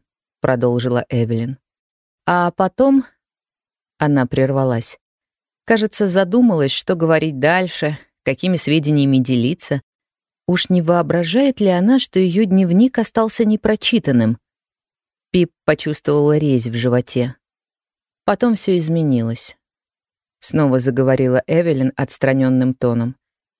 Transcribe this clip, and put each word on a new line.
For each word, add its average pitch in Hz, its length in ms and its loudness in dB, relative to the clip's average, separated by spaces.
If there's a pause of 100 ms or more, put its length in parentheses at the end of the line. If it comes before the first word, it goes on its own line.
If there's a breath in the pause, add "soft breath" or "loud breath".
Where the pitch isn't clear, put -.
(420)
продолжила 123 680 0
Эвелин. 117 480 -4 (680)
"А 175 260 0
потом", 262 540 0 (920)
она 147 280 2
прервалась. 131 720 -2 (680)
"Кажется, 214 420 0
задумалась, 185 640 2
что - 240 -4
говорить 160 440 0
дальше, 160 580 -2 (260)
какими 180 320 -2
сведениями 143 640 0
делиться. 127 640 -2 (640)
Уж 180 220 -2
не 180 120 2
воображает 175 800 0
ли 202 100 2
она, 190 300 2
что - 200 -4
её 185 260 2
дневник 190 540 2
остался 220 460 -2
непрочитанным?" — 190 920 0 (920)
Пип 175 200 2 (140)
почувствовала 151 720 0
резь 135 300 0
в 117 80 -6
животе. 123 600 -2 (920)
"Потом 214 300 0
всё 190 220 -2
изменилось", 147 800 -2 (800)
снова 143 400 0
заговорила 127 680 0
Эвелин 151 480 0
отстранённым 131 800 0
тоном. 120 420 -2 (440)